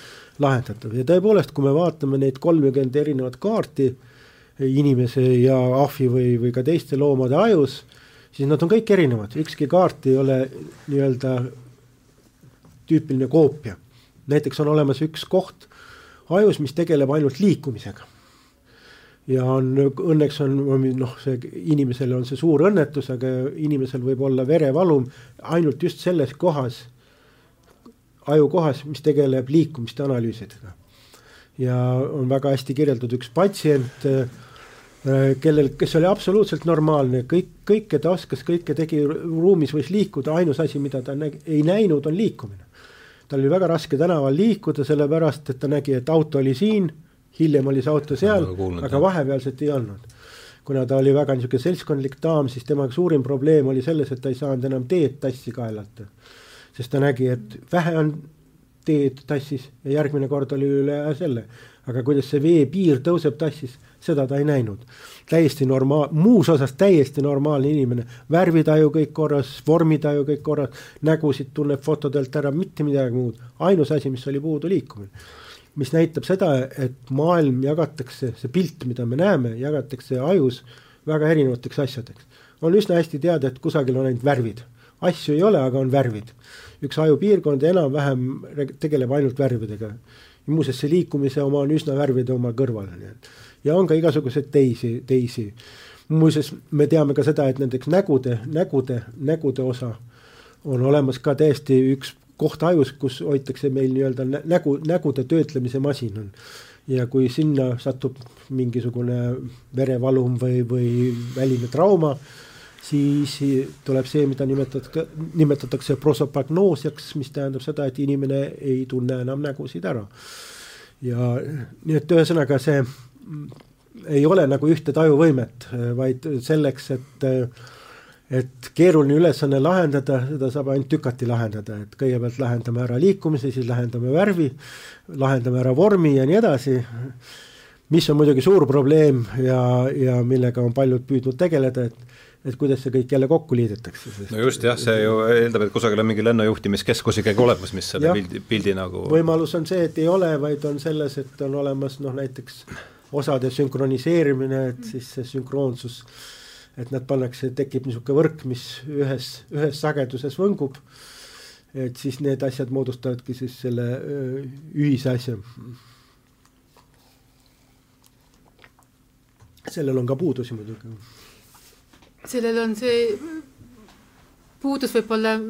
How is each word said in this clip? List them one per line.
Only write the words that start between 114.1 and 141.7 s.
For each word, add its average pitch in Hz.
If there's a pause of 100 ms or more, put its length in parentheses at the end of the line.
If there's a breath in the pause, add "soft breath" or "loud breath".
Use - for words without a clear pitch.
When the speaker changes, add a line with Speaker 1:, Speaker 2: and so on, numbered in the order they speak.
Speaker 1:
mida 135
nimetatakse, 135 (260)
nimetatakse 143
prosopagnoosiaks, 151
mis 131
tähendab 135
seda, 143
et 127
inimene 139 (160)
ei 131
tunne 127
enam 135
nägusid 147
ära. 107 (960 loud breath)
Ja 123 (480)
nii 156
et 156
ühesõnaga 156
see 139 (1200 loud breath)
ei 143
ole 170
nagu 139
ühte 156
tajuvõimet, 151 (320)
vaid 131 (120)
selleks, 139
et, 131 (1040 loud breath)
et 127
keeruline 156
ülesanne 143
lahendada, 143
seda 135
saab 139
ainult 135
tükati 127
lahendada, 107
et -
kõigepealt 123
lahendame 120
ära 120
liikumise, 156
siis 127
lahendame 123
värvi, 175 (680 loud breath)
lahendame 127
ära 127
vormi 175
ja 131
nii 180
edasi, 139 (1120 loud breath)
mis 151
on 147
muidugi 143
suur 180
probleem 139 (180)
ja, 127 (320)
ja 127
millega 123
on 120
paljud 127
püüdnud 131
tegeleda, 131